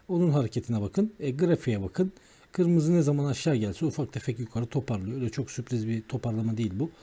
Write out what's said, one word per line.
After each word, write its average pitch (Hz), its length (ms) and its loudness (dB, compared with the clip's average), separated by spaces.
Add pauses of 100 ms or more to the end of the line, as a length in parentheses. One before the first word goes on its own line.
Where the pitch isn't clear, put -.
Onun 175 220 2
hareketine 117 500 0
bakın. 196 400 0
E, 143 100 -2
grafiğe 135 520 2
bakın. 185 300 -2 (440)
Kırmızı 170 380 4
ne 170 80 6
zaman 143 220 2
aşağı 143 320 0
gelse 107 300 0
ufak - 260 -4
tefek 120 260 -4
yukarı - 280 -4
toparlıyor. 117 540 -2
Öyle 117 100 -2
çok - 200 -4
sürpriz 117 380 -4
bir 113 140 0
toparlama 113 540 -2
değil 110 180 0
bu. 139 160 -2 (120)